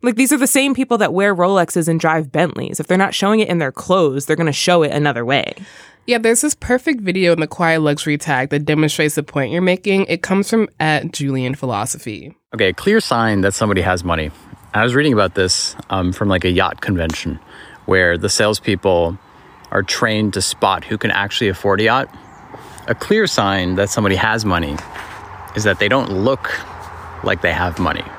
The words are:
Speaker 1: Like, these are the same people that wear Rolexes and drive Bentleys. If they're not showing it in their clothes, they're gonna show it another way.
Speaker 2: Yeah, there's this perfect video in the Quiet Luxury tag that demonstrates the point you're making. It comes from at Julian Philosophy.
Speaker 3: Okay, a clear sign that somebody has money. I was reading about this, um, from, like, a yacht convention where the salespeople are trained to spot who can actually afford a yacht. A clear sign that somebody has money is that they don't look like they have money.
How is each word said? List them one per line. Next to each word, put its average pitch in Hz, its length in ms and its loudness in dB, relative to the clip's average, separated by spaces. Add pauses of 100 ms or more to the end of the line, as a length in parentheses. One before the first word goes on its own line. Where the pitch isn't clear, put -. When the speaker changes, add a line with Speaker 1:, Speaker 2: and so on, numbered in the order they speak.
Speaker 1:
Like, 240 140 2
these 262 160 2
are 302 40 4
the 262 120 2
same 277 260 2
people 247 240 0
that 170 160 2
wear 202 180 2
Rolexes 175 540 2
and 165 140 0
drive 160 320 0
Bentleys. - 480 -2
If - 80 -8
they're 185 100 2
not 190 160 0
showing 208 240 2
it 214 100 2
in 175 100 0
their 139 120 -2
clothes, 151 560 0
they're 156 80 2
gonna 156 180 0
show 175 300 4
it 147 80 2
another 139 340 0
way. 127 300 0 (540)
Speaker 2:
Yeah, 240 100 2
there's 226 220 2
this 302 160 0
perfect 247 460 -2
video 185 300 2
in 165 60 2
the 156 80 0
Quiet 160 360 0
Luxury 147 360 0
tag 139 320 -2
that 147 140 0
demonstrates 151 500 2
the 147 80 -2
point 139 300 -4
you're 175 100 0
making. 185 440 2
It 170 160 -4
comes 196 280 0
from 220 180 2 (120)
at 151 320 0
Julian 135 420 -2
Philosophy. 110 800 -6 (180)
Speaker 3:
Okay, 107 180 2
a 87 40 -4
clear 214 240 2
sign 113 440 2
that 98 120 2
somebody 98 280 0
has 90 200 0
money. 80 300 -2 (420)
I 107 80 2
was 120 140 2
reading 147 160 2
about 101 240 2
this, - 400 -2 (120)
um, 90 240 0
from, 104 160 -2
like, 92 160 0
a 92 60 4
yacht 90 300 0
convention 82 580 -4 (460)
where 90 320 2
the 98 120 -2
salespeople 98 880 0 (540)
are 101 100 0
trained 107 500 -2
to 101 80 -2
spot 95 440 0
who 110 120 -6
can - 140 -4
actually 101 380 -2
afford 98 320 0
a - 20 2
yacht. 120 260 2 (760)
A - 80 -2
clear 214 320 0
sign 98 480 0
that 98 160 0
somebody 101 240 0
has 110 300 0
money 82 320 -2 (800)
is 107 80 -4
that 101 160 2
they 104 80 2
don't 131 200 2
look 104 400 0 (760)
like 98 180 -2
they 85 100 0
have 87 280 -4
money. 76 240 -2 (140)